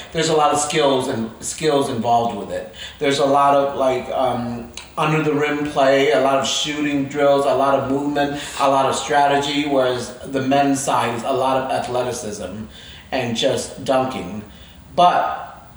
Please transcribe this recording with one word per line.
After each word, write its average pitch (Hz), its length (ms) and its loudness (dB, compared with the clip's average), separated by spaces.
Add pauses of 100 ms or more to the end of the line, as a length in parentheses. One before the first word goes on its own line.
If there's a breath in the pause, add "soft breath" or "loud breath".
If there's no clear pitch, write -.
(120)
there's 160 160 0
a 156 80 2
lot 147 160 4
of - 80 0
skills 135 480 2
and 113 240 -4 (100)
skills 143 460 0
involved 117 480 0
with 101 160 -8
it. - 200 -8 (280 loud breath)
There's 139 180 0
a 143 80 2
lot 143 300 4
of, 139 200 0
like, 127 340 0
um, 120 600 -4 (260)
under 156 240 0
the 151 140 0
rim 147 380 0
play, 139 400 4
a 131 80 4
lot 135 180 4
of 131 80 -2
shooting 147 600 -2
drills, 143 380 2
a 131 120 2
lot 135 200 2
of 123 140 -2
movement, 143 500 -2 (200 loud breath)
a 139 80 4
lot 135 180 4
of 127 80 0
strategy, 143 720 0
whereas 127 540 0
the 135 220 -6
men's 135 380 2
side 120 360 0
is 117 80 -8
a 131 80 -2
lot 131 240 0
of 127 160 -2
athleticism 107 920 -6 (440 loud breath)
and 123 260 -4
just 131 480 -2
dunking. 107 600 -2 (500 loud breath)
But - 540 2 (280)